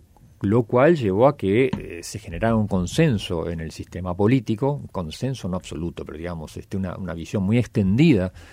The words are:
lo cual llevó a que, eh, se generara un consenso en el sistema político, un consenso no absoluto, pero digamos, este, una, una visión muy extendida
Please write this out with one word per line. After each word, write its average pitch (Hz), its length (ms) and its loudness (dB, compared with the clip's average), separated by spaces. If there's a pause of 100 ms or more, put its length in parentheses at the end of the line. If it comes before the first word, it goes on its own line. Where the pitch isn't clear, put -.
(420)
lo 113 220 4
cual 139 320 4
llevó 110 320 4
a 147 80 4
que, 107 420 2
eh, 90 260 -12
se - 160 -12
generara 104 360 -2
un 107 140 2
consenso 92 800 0
en 82 100 -6
el 80 120 -8
sistema 90 440 -8
político, 113 560 2
un 127 160 -8
consenso 98 640 -6
no 92 80 -2
absoluto, 82 480 -8
pero - 120 -14
digamos, 80 380 -10
este, 85 220 -8
una, 92 180 -4
una 87 180 -8
visión 85 300 -4
muy 107 140 2
extendida 107 720 4 (220)